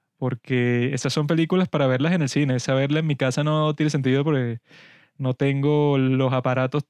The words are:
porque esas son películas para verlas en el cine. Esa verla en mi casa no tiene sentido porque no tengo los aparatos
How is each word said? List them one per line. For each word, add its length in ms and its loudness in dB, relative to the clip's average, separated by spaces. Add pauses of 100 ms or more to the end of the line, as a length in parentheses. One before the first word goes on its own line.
(160)
porque 800 -2
esas 180 -4
son 140 -2
películas 420 0
para 200 0
verlas 240 0
en 100 0
el 60 0
cine. 260 0
Esa 200 -2
verla 260 0
en 80 -2
mi 80 -2
casa 260 0
no 320 0
tiene 160 0
sentido 320 0
porque 380 -2 (600)
no 140 -2
tengo 640 2
los 340 2
aparatos 580 0